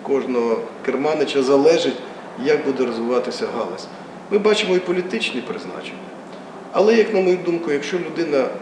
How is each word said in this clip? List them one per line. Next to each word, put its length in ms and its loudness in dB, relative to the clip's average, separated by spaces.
кожного 540 0
керманича 580 2
залежить, 540 6
як 220 2
буде 200 0
розвиватися 600 -2
галузь. 300 -6
Ми 60 4
бачимо 380 4
і 40 4
політичні 640 -2
призначення. 560 -10
Але, 240 4
як 180 4
на 80 4
мою 160 4
думку, 340 -2
якщо 280 -2
людина 480 0